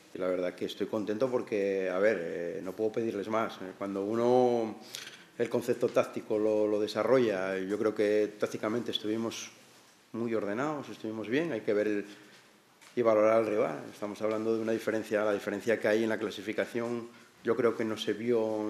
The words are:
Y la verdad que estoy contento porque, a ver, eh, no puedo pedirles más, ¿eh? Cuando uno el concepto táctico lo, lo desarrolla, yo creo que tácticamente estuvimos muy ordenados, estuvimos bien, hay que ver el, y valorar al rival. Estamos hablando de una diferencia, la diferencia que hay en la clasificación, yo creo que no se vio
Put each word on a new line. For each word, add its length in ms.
Y 60
la 80
verdad 300
que 100
estoy 220
contento 420
porque, 580
a 120
ver, 200
eh, 440
no 80
puedo 220
pedirles 340
más, 300
¿eh? 200
Cuando 260
uno 760
el 120
concepto 400
táctico 500
lo, 260
lo 140
desarrolla, 800
yo 180
creo 160
que 460
tácticamente 500
estuvimos 640
muy 200
ordenados, 560
estuvimos 400
bien, 220
hay 100
que 140
ver 120
el, 180
y 80
valorar 340
al 80
rival. 380
Estamos 300
hablando 320
de 80
una 80
diferencia, 520
la 100
diferencia 460
que 100
hay 120
en 80
la 80
clasificación, 920
yo 120
creo 220
que 80
no 120
se 160
vio 560